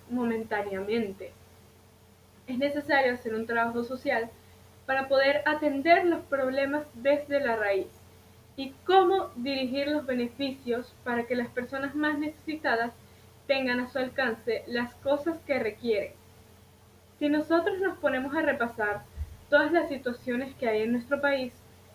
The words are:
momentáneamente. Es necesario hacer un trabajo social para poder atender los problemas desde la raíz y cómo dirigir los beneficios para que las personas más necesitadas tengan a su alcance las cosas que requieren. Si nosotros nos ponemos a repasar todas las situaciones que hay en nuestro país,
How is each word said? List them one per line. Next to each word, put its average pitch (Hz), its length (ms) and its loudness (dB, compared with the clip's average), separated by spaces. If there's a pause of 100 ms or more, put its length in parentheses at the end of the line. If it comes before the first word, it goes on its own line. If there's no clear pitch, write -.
momentáneamente. 220 1200 -2 (1120)
Es 254 120 -4
necesario 285 540 2
hacer 240 220 -6
un 220 100 -2
trabajo 233 380 0
social 240 480 -4 (560)
para 269 220 0
poder 277 380 4
atender 302 580 4
los 330 220 2
problemas 277 680 0
desde 285 460 2
la 233 160 0
raíz 202 320 0 (680)
y 269 140 -8 (140)
cómo 381 500 6
dirigir 269 520 -2
los 294 180 -2
beneficios 247 880 -4 (100)
para 233 220 -2
que 247 100 -2
las 240 120 -2
personas 269 460 -6
más 302 240 0
necesitadas 294 720 -2 (560)
tengan 254 340 0
a 247 100 -6
su - 80 -4
alcance 254 680 -2
las 240 280 -4
cosas 294 420 0 (100)
que 269 120 0
requieren. 220 540 -2 (1080)
Si 294 100 2
nosotros 330 520 2
nos 381 180 -2
ponemos 269 360 -2
a 320 60 0
repasar 233 600 -2 (480)
todas 302 220 4
las 330 180 2
situaciones 247 640 -6
que 233 160 -2
hay 214 140 0
en 240 80 0
nuestro 247 280 -2
país, 277 320 0 (420)